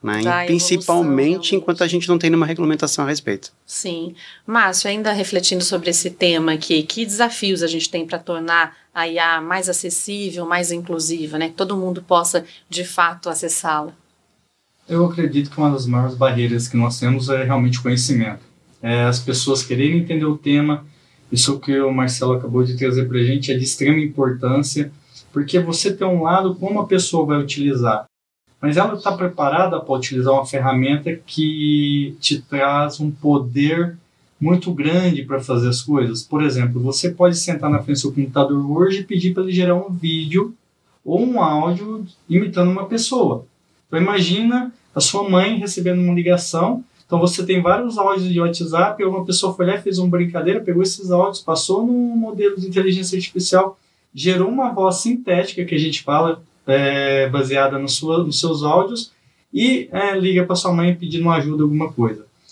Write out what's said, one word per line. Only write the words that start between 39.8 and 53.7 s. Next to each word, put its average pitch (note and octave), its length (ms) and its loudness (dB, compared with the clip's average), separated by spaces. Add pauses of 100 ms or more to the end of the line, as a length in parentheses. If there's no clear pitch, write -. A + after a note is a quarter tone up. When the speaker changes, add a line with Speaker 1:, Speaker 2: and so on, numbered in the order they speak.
Speaker 3:
vídeo E3 640 -2 (500)
ou F3 160 0
um A#3+ 220 0
áudio F3 640 -2 (200)
imitando F3+ 440 2
uma F#3+ 160 -2
pessoa. A3+ 600 0 (400)
Então D#3+ 140 0
imagina G#3 720 0 (220)
a D3 60 -2
sua G3+ 280 0
mãe F#3+ 300 2
recebendo F3+ 420 -2
uma F3 140 2
ligação, F3 680 0 (240)
então E3+ 140 0
você F3+ 260 0
tem F#3 160 2
vários A3 340 0
áudios F#3+ 340 0
de E3+ 100 2
WhatsApp, E3+ 640 -2
uma F#3 200 -2
pessoa F3+ 300 -2
foi F3+ 100 -2
lá F#3+ 120 0
e G3+ 40 -6
fez F#3 180 -4
uma F3+ 100 0
brincadeira, F3 520 0
pegou F3 220 0
esses F#3+ 280 -4
áudios, F#3 300 0
passou F#3+ 460 -2
num A#3+ 300 0
modelo G3+ 440 0
de F#3+ 60 -6
inteligência F#3 500 0
artificial, F#3 600 0 (340)